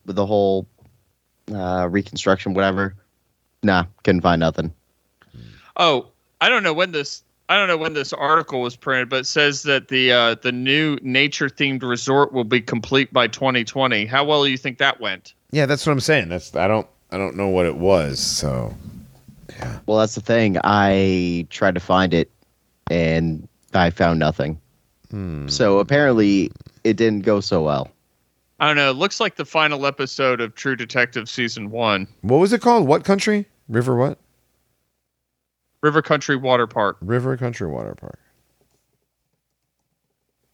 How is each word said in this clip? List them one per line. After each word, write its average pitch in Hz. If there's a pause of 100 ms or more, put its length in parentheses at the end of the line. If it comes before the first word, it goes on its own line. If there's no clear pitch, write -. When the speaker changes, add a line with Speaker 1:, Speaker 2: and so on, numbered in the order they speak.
Speaker 1:
with 95
the 101
whole, 98 (880)
uh, 90
reconstruction, 95
whatever. 95 (680)
Nah, 92 (180)
couldn't 92
find 85
nothing. 80 (1040)
Speaker 2:
Oh, 156 (340)
I 196
don't 240
know 170
when 180
this, 143 (260)
I 180
don't 196
know 170
when 160
this 139
article 151
was 123
printed, 127
but 131
it 127
says 143
that 135
the, 127
uh, 117
the 127
new 139
nature-themed 135
resort 135
will 127
be 120
complete 127
by 120
twenty 123
twenty. 120
How 131
well 147
do 139
you 131
think 127
that 139
went? 98 (180)
Speaker 3:
Yeah, 147
that's 139
what 156
I'm 135
saying. 127
That's, 87
I 90
don't, 107 (240)
I -
don't 92
know 98
what 92
it 76
was. 80
So, 62 (760)
yeah. -
Speaker 1:
Well, 107
that's 110
the 120
thing. 110
I 95
tried 95
to 90
find 92
it, 82 (600)
and 82 (260)
I 87
found 85
nothing. 78 (500)
Speaker 3:
Hmm. 85
Speaker 1:
So 101
apparently, 107 (320)
it 110
didn't 107
go 101
so 90
well. 71 (680)
Speaker 2:
I 147
don't 151
know. 143
It 131
looks 185
like 208
the 156
final 147
episode 135
of 110
True 131
Detective 120
season 113
one. 107 (140)
Speaker 3:
What 123
was 190
it 240
called? 233
What 160
country? 202 (220)
River 123
what? 135 (1600)
Speaker 2:
River 151
Country 147
Water 127
Park. 107
Speaker 3:
River 123
Country 117
Water 58
Park. - (2250)